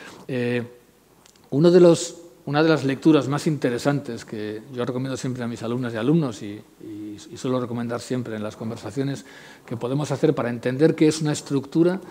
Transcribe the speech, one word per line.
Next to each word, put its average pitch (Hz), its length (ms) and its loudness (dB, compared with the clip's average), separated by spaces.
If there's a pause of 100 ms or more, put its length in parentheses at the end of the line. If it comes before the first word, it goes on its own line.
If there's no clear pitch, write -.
(280)
Eh, 120 340 -2 (880)
uno 160 200 4
de 180 100 8
los, 170 360 6 (280)
una 143 180 0
de 165 60 4
las 143 160 2
lecturas 135 420 4
más 135 200 -2
interesantes 135 760 -2
que 107 380 -8 (100)
yo 123 120 -4
recomiendo 127 320 -4
siempre 127 260 -6
a 117 40 -4
mis 117 160 -8
alumnas 120 320 -4
y - 20 -8
alumnos 131 460 0
y, 104 180 -12 (200)
y, 104 360 -12 (160)
y - 60 -14
suelo 127 200 -2
recomendar 117 420 -6
siempre 117 360 -6
en 107 60 -8
las 107 120 -8
conversaciones 117 680 -8 (400)
que - 120 -8
podemos 131 340 -4
hacer 147 240 2
para 120 160 -2
entender 131 440 2
qué 160 140 4
es 156 140 0
una 151 100 0
estructura 165 680 0 (100)